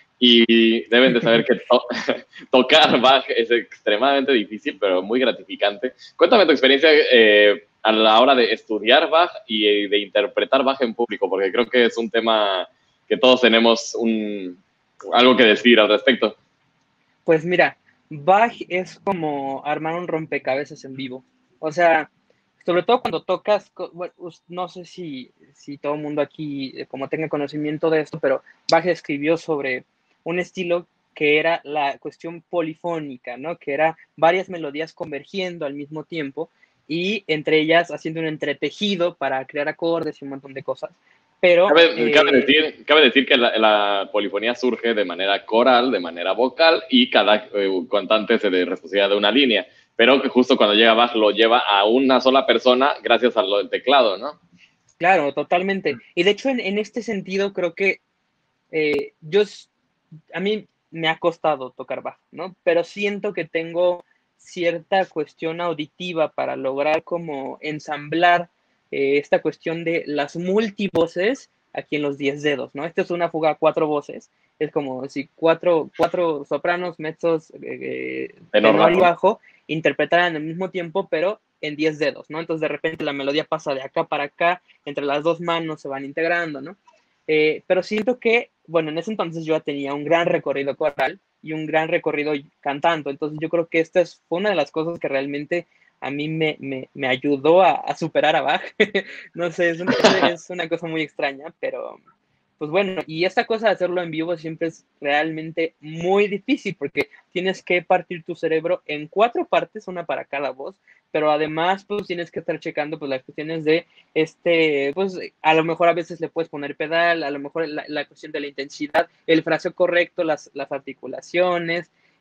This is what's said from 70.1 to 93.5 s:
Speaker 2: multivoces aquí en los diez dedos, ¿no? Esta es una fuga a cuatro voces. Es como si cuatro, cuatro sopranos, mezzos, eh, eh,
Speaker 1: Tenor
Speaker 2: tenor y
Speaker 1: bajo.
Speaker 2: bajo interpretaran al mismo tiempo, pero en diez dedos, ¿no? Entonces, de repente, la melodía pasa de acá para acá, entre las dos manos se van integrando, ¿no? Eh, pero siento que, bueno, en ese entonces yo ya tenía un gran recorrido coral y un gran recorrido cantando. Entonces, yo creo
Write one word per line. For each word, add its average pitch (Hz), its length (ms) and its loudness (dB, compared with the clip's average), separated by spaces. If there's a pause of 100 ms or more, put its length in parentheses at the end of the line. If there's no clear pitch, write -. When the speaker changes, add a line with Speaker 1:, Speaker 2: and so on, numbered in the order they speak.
Speaker 2:
multivoces 185 1120 -2 (240)
aquí - 220 -8
en 147 80 -4
los 143 160 -4
diez 143 240 -4
dedos, 139 320 -2
¿no? 143 100 -8
Esta 170 160 -4
es 170 80 -4
una 175 200 -2
fuga 156 220 0
a 151 40 -2
cuatro 156 320 0
voces. 147 420 -6 (300)
Es 147 120 -4
como 131 380 -6
si 139 240 -10
cuatro, 165 640 0
cuatro 165 480 -2
sopranos, 175 540 -4
mezzos, 160 560 -4
eh, - 80 -20
eh, 127 720 -10 (160)
Speaker 1:
Tenor 107 220 4
Speaker 2:
tenor 104 180 6
y 175 80 2
Speaker 1:
bajo. - 20 4
Speaker 2:
bajo 180 380 2 (260)
interpretaran 156 720 0
al 151 80 -6
mismo 170 260 -6
tiempo, 180 400 -6
pero 180 300 -2 (220)
en 151 140 -8
diez 156 220 -2
dedos, 147 320 -4
¿no? 156 100 -10
Entonces, 160 220 -6
de 156 60 0
repente, 160 360 -6
la 147 100 -4
melodía 139 320 -2
pasa 156 280 -4
de 131 80 -8
acá 151 220 -4
para 147 220 -4
acá, 175 360 -2 (240)
entre 143 200 -6
las 143 180 -2
dos 165 180 0
manos 165 400 -6
se - 60 -12
van 139 180 -8
integrando, 160 560 -4
¿no? - 140 -16 (500)
Eh, 156 400 0
pero 185 160 0
siento 214 380 -2
que, 233 320 0 (160)
bueno, 160 220 -2
en 151 80 -8
ese 170 140 -6
entonces 165 340 -6
yo 156 100 0
ya 156 60 -2
tenía 143 320 -6
un 147 100 -8
gran 165 240 2
recorrido 139 480 -2
coral 165 440 -4 (220)
y 156 120 -12
un 156 120 -6
gran 156 220 0
recorrido 151 460 -2 (260)
cantando. 143 500 -2
Entonces, 147 320 -6
yo 160 80 -6
creo 170 180 0